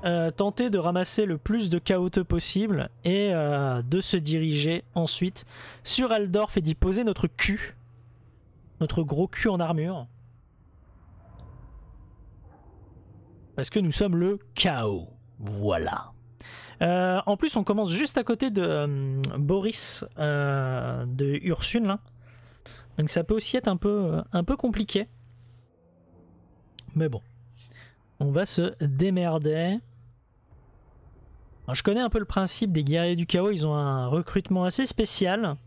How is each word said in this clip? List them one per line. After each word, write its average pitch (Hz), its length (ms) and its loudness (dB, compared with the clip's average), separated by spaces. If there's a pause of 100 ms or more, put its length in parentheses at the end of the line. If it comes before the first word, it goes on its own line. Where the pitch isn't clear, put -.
Euh, 170 260 2
tenter 202 400 0
de 202 80 2
ramasser 180 480 2
le 165 140 -2
plus 214 320 0
de 175 120 2
chaoteux 185 400 2
possible 180 680 0 (140)
et, 196 280 2
euh, 143 480 0
de 139 200 0
se 190 160 0
diriger 156 680 0 (100)
ensuite 175 520 -2 (380)
sur 247 280 0
Altdorf 208 460 2
et 190 40 2
d'y 156 140 0
poser 190 280 2
notre 202 220 0
cul. - 500 -2 (1040)
Notre 165 220 0
gros 156 260 0
cul - 220 0
en 185 100 0
armure. 165 460 -2 (3500)
Parce - 160 -4
que 214 80 2
nous 175 120 2
sommes 185 240 2
le 185 220 2 (160)
chaos. 110 560 -2 (300)
Voilà. 101 720 -2 (720)
Euh, 180 420 2
en 202 100 2
plus, 311 200 0
on 214 80 2
commence 202 260 0
juste 247 300 0
à 240 40 -2
côté 240 280 0
de, 202 100 0
euh, 143 580 0 (200)
Boris, 190 680 0 (140)
euh, 135 880 0
de 139 340 0
Ursule, 180 440 0
là. 196 140 0 (1000)
Donc 156 100 2
ça 170 140 0
peut 208 100 0
aussi 220 240 0
être 247 120 2
un 180 80 2
peu, 202 120 0 (240)
euh, 160 80 0 (120)
un 175 100 2
peu 262 120 0
compliqué. 214 520 -2 (1900)
Mais 156 160 2
bon. 113 140 -8 (960)
On 143 100 0
va 165 160 2
se - 380 0
démerder. 165 960 2 (1900)
Alors, 127 80 -2
je - 80 -4
connais 208 160 2
un 247 100 0
peu 226 100 2
le 202 60 -2
principe 190 460 0
des 156 120 2
guerriers 170 320 2
du 170 100 0
chaos, 185 240 2
ils 165 160 0
ont 151 80 0
un 135 340 0
recrutement 180 580 0
assez 214 200 0
spécial. 196 720 0 (120)